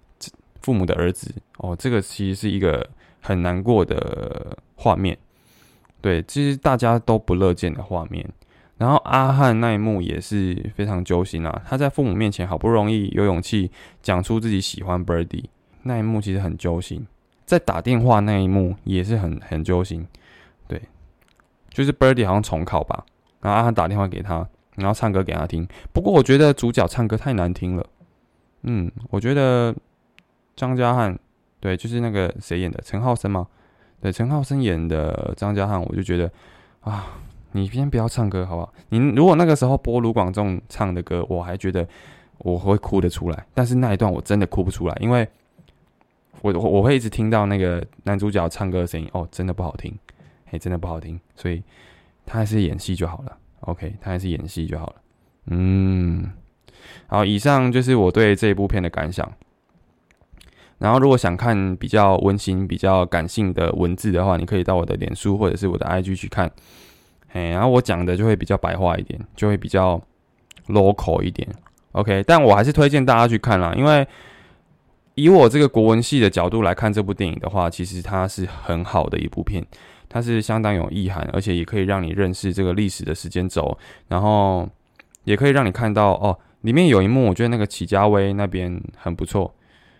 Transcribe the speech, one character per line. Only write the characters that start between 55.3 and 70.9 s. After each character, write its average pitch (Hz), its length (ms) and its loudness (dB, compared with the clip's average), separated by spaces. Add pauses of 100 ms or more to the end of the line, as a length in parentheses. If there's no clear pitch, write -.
嗯， 90 840 0 (720)
好， 101 180 0
以 101 140 0
上 131 320 4
就 127 100 2
是 127 140 2
我 95 160 4
对 107 240 6
这 107 140 0
一 101 60 4
部 98 120 -2
片 95 160 0
的 85 80 -2
感 80 220 -6
想。 - 200 -6 (1500)
然 107 140 0
后 131 60 4
如 135 100 6
果 131 80 6
想 90 200 0
看 95 400 0
比 - 100 -8
较 98 300 4
温 98 200 2
馨、 95 300 -2
比 90 100 -4
较 95 300 2
感 85 220 -2
性 95 260 -2
的 85 200 0
文 87 200 0
字 107 160 -4
的 90 140 2
话， 92 120 2
你 87 80 -2
可 101 140 -4
以 90 60 0
到 95 100 0
我 87 100 0
的 85 120 -4
脸 - 180 -6
书 101 240 -2
或 104 100 2
者 90 80 -2
是 98 120 -2
我 90 100 -2
的 - 80 -4
I 92 160 -2
G 92 140 -4
去 - 100 -10
看。 90 240 -2 (800)
嘿， 85 220 -6
然 90 120 -2
后 127 60 4
我 123 120 4
讲 87 240 -2
的 90 120 0
就 107 100 0
会 110 80 4
比 92 100 -4
较 98 140 0
白 87 180 -4
话 87 200 0
一 95 80 -4
点， - 160 -10 (160)
就 104 100 -2
会 104 100 2
比 104 120 -6
较 92 340 2 (640)
local 101 560 2